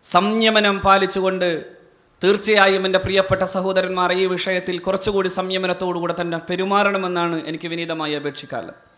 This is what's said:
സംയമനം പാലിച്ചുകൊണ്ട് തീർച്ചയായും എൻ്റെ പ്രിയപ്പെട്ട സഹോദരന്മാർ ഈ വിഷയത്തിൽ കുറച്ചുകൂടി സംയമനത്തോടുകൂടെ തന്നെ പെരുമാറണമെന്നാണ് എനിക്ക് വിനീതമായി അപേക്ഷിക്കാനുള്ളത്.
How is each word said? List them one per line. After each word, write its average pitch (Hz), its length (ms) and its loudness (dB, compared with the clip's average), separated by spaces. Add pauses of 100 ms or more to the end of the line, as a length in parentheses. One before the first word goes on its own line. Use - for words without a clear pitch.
(140)
സംയമനം 214 720 2
പാലിച്ചുകൊണ്ട് 190 600 2 (720)
തീർച്ചയായും 196 680 4
എൻ്റെ 185 160 2
പ്രിയപ്പെട്ട 190 380 2 (160)
സഹോദരന്മാർ 185 640 0
ഈ 190 120 2
വിഷയത്തിൽ 180 440 -2 (100)
കുറച്ചുകൂടി 190 500 0
സംയമനത്തോടുകൂടെ 180 840 -2
തന്നെ 165 180 -4 (100)
പെരുമാറണമെന്നാണ് 185 880 0 (140)
എനിക്ക് 165 240 -8
വിനീതമായി 160 480 -4
അപേക്ഷിക്കാനുള്ളത്. 135 600 -8 (160)